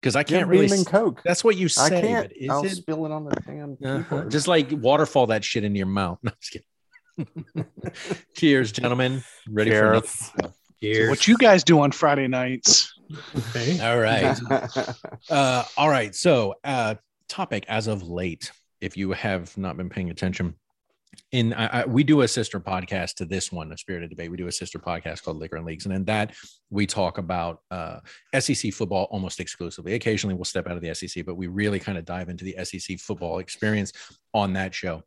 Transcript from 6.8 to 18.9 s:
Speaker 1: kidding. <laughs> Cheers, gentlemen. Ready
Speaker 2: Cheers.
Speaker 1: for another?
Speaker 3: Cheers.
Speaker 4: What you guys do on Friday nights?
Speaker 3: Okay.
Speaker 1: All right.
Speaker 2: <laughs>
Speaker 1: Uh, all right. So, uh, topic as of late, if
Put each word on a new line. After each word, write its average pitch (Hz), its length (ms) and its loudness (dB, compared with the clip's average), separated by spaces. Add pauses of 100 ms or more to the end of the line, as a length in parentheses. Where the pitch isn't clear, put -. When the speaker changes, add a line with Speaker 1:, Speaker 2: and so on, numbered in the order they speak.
Speaker 1:
kidding. 156 100 -4 (560)
<laughs> - 140 -20
Cheers, 135 380 4
gentlemen. 127 500 0 (260)
Ready 107 220 2
Speaker 2:
Cheers. 107 340 6
Speaker 1:
for - 340 -10
another? - 140 -4 (280)
Speaker 3:
Cheers. 110 280 2
Speaker 4:
What - 180 2
you 226 100 8
guys 208 260 8
do 165 160 8
on 143 120 4
Friday 143 360 2
nights? 127 640 2 (460)
Speaker 3:
Okay. 120 420 -2
Speaker 1:
All 117 200 2
right. 113 380 2 (120)
Speaker 2:
<laughs> - 800 -4
Speaker 1:
Uh, 131 340 2 (140)
all 151 120 4
right. 113 260 2
So, 120 400 4 (100)
uh, 120 300 -2 (340)
topic 117 400 -6
as 110 180 -2
of 104 160 -4
late, 87 480 -6 (300)
if 92 160 -8